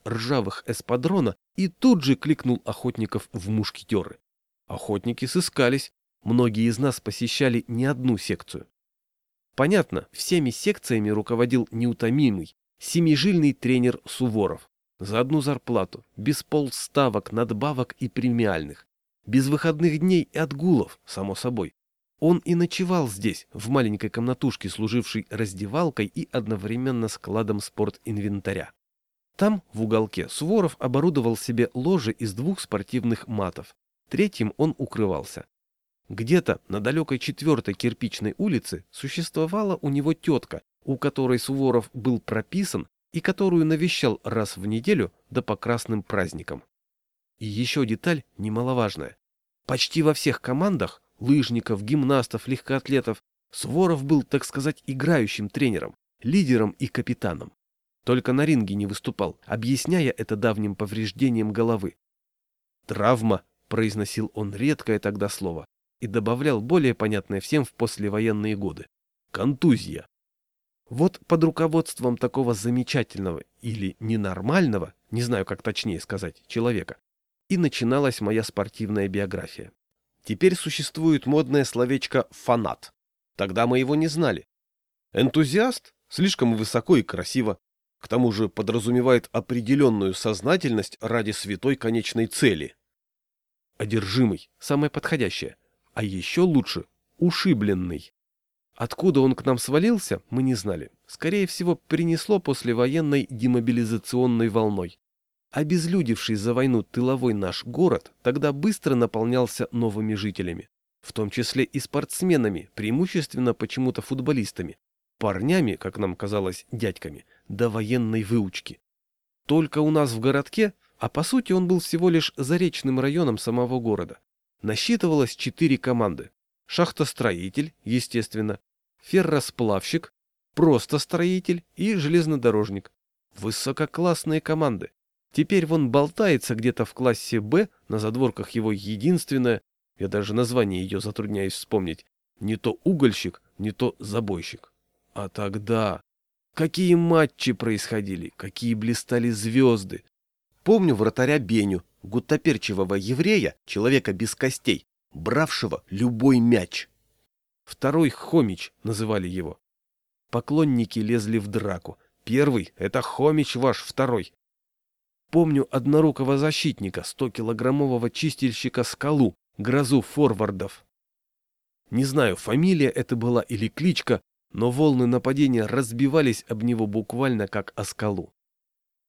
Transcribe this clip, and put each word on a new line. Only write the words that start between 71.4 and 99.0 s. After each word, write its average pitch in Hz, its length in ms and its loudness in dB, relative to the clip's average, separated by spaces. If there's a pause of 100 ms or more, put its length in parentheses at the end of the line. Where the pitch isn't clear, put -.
руководством 160 720 0
такого 123 360 0
замечательного 110 880 -2 (200)
или 110 400 -6
ненормального, 110 920 0 (180)
не 113 100 -2
знаю, 117 240 -2
как - 180 -10
точнее 101 380 -4
сказать, 90 440 -10
человека, 117 520 -4 (500)
и 190 80 0
начиналась 139 640 2
моя 110 240 0
спортивная 101 640 -4
биография. 95 640 -6 (520)
Теперь 180 320 2
существует 156 720 -2
модное 143 360 2
словечко 127 680 0
«фанат». - 600 -2 (440)
Тогда 101 320 0
мы 127 100 4
его 135 180 2
не 160 120 2
знали. 147 400 0 (640)
Энтузиаст? 156 800 2 (160)
Слишком 135 460 2
высоко 117 420 2
и 104 60 4
красиво. 101 560 -4 (400)
К - 80 -20
тому 120 240 2
же 101 180 0
подразумевает 117 800 2
определенную 117 840 2
сознательность 113 840 -2
ради 113 300 -2
святой 104 460 -2
конечной 113 500 -2
цели. 87 500 0 (1040)
Одержимый – 107 800 0
самое 143 320 0
подходящее. - 680 -4 (360)
А 110 100 -4
еще 95 400 0
лучше – 135 420 2 (340)
ушибленный. 101 920 0 (600)
Откуда 139 480 2